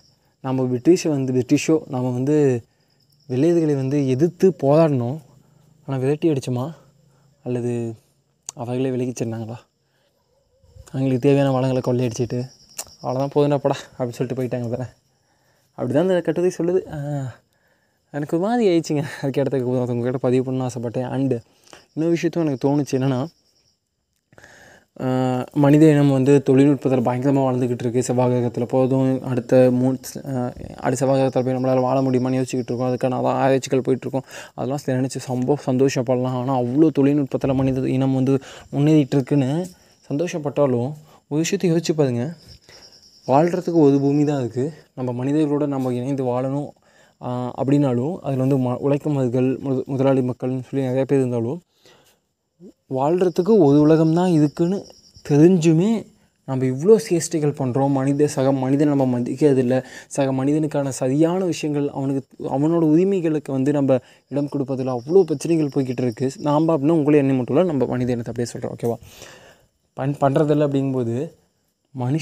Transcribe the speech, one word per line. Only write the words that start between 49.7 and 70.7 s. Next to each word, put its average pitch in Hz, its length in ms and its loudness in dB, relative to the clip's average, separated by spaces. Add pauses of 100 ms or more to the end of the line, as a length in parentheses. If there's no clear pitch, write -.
முதலாளி 135 360 0
மக்கள்னு 127 440 -4
சொல்லி 135 220 -4
நிறைய 131 200 0
பேர் 135 140 2
இருந்தாலும், 123 420 -2 (1300)
வாழ்றதுக்கு 175 680 2
ஒரு 147 220 6
உலகம் 160 340 6
தான் 180 160 2
இருக்குன்னு 170 560 0 (440)
தெரிஞ்சுமே 170 760 4 (400)
நம்ம 131 200 -4
இவ்வளோ 151 340 4 (100)
சேஷ்டைகள் 156 420 -2
பண்றோம். 135 380 0
மனித, 143 380 0
சக 135 240 0
மனிதனை 139 440 0
நம்ம 127 240 0
மதிக்கிறதில்ல. 127 640 0 (240)
சக 135 380 -2
மனிதனுக்கான 147 440 -2
சரியான 160 560 0
விஷயங்கள், 147 440 -2
அவனுக்கு, 139 540 -6
அவனோட 151 400 0
உரிமைகளுக்கு 160 680 2
வந்து 135 200 0
நம்ம 135 260 2 (300)
இடம் 143 300 -4
கொடுப்பதில்ல. 131 400 -4
அவ்வளோ 151 240 4
பிரச்சனைகள் 156 540 0
போய்கிட்டு 131 260 -2
இருக்கு. 127 360 -2
நாம 156 400 2
அப்படின்னா 139 120 0
உங்களே, 151 280 4
என்னை 135 180 2
மட்டும் 123 200 -2
இல்லை, 175 160 2
நம்ம 131 140 0
மனித 123 260 -2
இனத்தை 120 220 -6
அப்படியே 120 200 -6
சொல்றோம், - 280 -10
ஓகேவா? 117 140 -2 (1000)
பண்-, 139 260 -4
பண்றதில்ல 147 440 2
அப்படிங்கும்போது, 135 760 -2 (600)